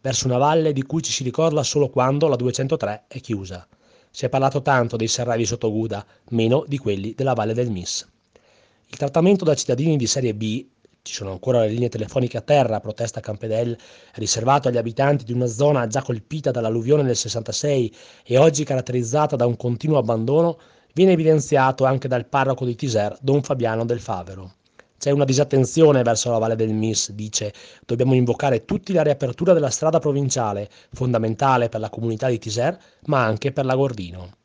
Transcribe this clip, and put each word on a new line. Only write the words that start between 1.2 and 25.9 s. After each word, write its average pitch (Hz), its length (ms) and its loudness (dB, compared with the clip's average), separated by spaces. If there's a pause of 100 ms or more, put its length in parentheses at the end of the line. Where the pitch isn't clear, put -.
ricorda 147 400 0
solo 143 240 0
quando 135 400 2
la 135 80 2
duecentotre 127 720 -4
è - 140 -14
chiusa. 95 440 -8 (460)
Si - 140 -8
è 123 40 0
parlato 135 320 0
tanto 120 360 0
dei 113 100 -2
serrali 117 380 -2
sotto 117 260 -2
guda, 107 340 -4 (260)
meno 117 360 2
di 143 100 -4
quelli 104 380 -4
della 135 160 -2
Valle 110 220 -2
del 123 160 -2
mis. 90 360 -8 (840)
Il - 100 -18
trattamento 175 480 2
da 151 100 4
cittadini 147 400 0
di 120 120 0
serie 123 260 -2
B, 107 320 -4 (380)
ci - 100 -14
sono 98 180 -8
ancora 120 300 0
le 107 80 2
linee 120 180 -2
telefoniche 117 480 -4
a 113 60 -4
terra, 120 400 2
protesta 110 400 -8
Campedel, 113 560 -4 (380)
riservato 120 520 0
agli 120 80 0
abitanti 120 480 0
di 113 80 -10
una 123 160 0
zona 123 400 2
già 123 140 -2
colpita 131 500 -4
dall'alluvione 120 520 0
del 123 120 0
sessantasei 120 800 -2 (300)
e 120 120 2
oggi 151 280 4
caratterizzata 131 720 -2
da 120 80 2
un 120 100 0
continuo 131 440 -2
abbandono, 123 600 0 (340)
viene 185 200 6
evidenziato 143 720 4
anche 131 240 0
dal 123 160 -2
parroco 131 400 0
di 120 100 -2
Tiser, 107 460 -2
Don 135 200 2
Fabiano 117 440 -2
del 117 160 -2
Favero. 95 540 -10 (440)
"C'è 139 120 0
una 143 140 4
disattenzione 135 760 4